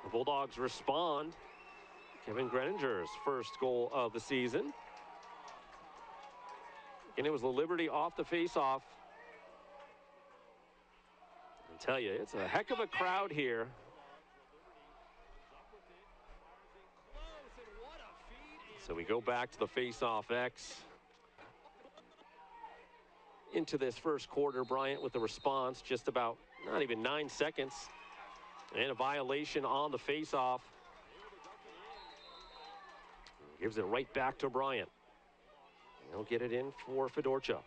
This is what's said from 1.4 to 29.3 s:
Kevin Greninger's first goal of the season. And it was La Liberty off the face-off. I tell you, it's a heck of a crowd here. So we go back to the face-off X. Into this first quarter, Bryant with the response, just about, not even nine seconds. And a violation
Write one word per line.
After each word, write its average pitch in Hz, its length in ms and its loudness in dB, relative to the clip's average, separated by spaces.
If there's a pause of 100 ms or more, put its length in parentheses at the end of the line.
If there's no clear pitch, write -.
Kevin 120 240 2
Greninger's 127 600 2 (160)
first 131 340 0
goal 123 340 4
of 120 200 4
the 117 60 0
season. 127 540 2 (2500)
And 143 80 2
it 151 60 4
was 135 120 0
La 127 60 4
Liberty 160 400 2
off 151 260 2
the 160 80 0
face-off. 147 600 4 (3000)
I 82 100 -12
tell 131 160 2
you, 107 120 0
it's - 240 -4
a 196 120 0
heck - 220 2
of 247 100 2
a 220 80 4
crowd 185 440 4
here. 123 360 2 (4000)
So 87 60 -2
we 82 100 -4
go 110 160 4
back 120 320 2
to - 80 -16
the 107 80 4
face-off 117 640 2
X. 123 440 0 (2750)
Into 156 240 0
this 131 200 0
first 147 320 0
quarter, 139 340 2
Bryant 135 380 2
with 131 100 -2
the 123 80 2
response, 127 600 2
just - 260 0
about, 117 300 4 (280)
not 220 160 4
even 180 200 2
nine 151 260 4
seconds. 135 460 2 (1040)
And 135 140 6
a - 20 2
violation 139 720 2